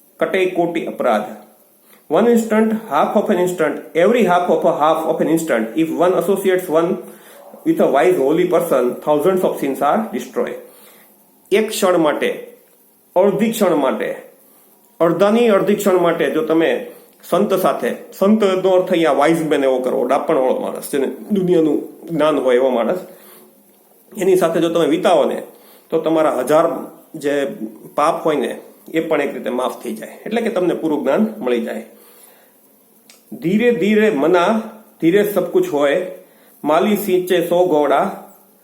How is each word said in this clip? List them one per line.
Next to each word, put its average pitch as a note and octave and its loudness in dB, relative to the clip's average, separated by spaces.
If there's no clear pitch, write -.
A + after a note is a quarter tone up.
કટે F#3 0
કોટી E3+ -2
અપરાધ." A2 -2
One F#3+ 2
instant, A3 2
half G#3+ 0
of - -2
an F3+ 2
instant, F3 -2
every G3+ 4
half F3+ 2
of D#3 2
a E3+ 2
half D#3 0
of - -2
an D3 0
instant, C3+ -2
if D#3+ 0
one F3+ 2
associates F3+ 0
one F3 -2
with E3 0
a D#3+ 4
wise D3+ 2
holy E3 2
person, E3 0
thousands D3+ 0
of - -2
sins C3+ -4
are D3 -2
destroyed. A#2 -6
એક G#3+ 0
ક્ષણ F3+ 0
માટે, C#3+ -2
અડધી G3 2
ક્ષણ F3 0
માટે, A2 -2
અડધાની G3+ 2
અડધી G3+ 2
ક્ષણ F#3 2
માટે E3 0
જો D#3 -2
તમે D#3+ 0
સંત F#3+ 0
સાથે, C3 -2
સંતનો F#3+ 2
અર્થ F3+ 2
અહીંયા E3 2
વાઇઝ D#3+ 2
મેન D3 0
એવો C3 2
કરો, A#2+ -2
ડાપણવાળો C3 0
માણસ, - -8
જેને C3 -2
દુનિયાનું F3 0
જ્ઞાન D3+ 0
હોય B2 2
એવો C3 2
માણસ, B2 -2
એની F#3 2
સાથે E3+ 2
જો E3 2
તમે E3+ 0
વિતાવો D#3+ 2
ને, - -6
તો D#3+ 0
તમારા D#3 2
હજાર C3 0
જે C#3+ -2
પાપ D3+ 0
હોય D#3 0
ને, - -4
એ D#3+ 0
પણ D#3+ -2
એક C#3+ -4
રીતે A#2 -8
માફ B2 -6
થઈ A2+ -8
જાય. - -14
એટલે A3+ -4
કે A3 -2
તમને F3 -2
પૂરું D3+ -4
જ્ઞાન F3 0
મળી B2 -2
જાય. A2 -10
"ધીરે G#3 0
ધીરે G#3+ 2
મના, F3 2
ધીરે G3+ 2
સબ F3+ 0
કુછ - 0
હોય, C#3+ 0
માલી F#3 2
સિંચે F3+ 0
સો F3 2
ઘોડા, D3 0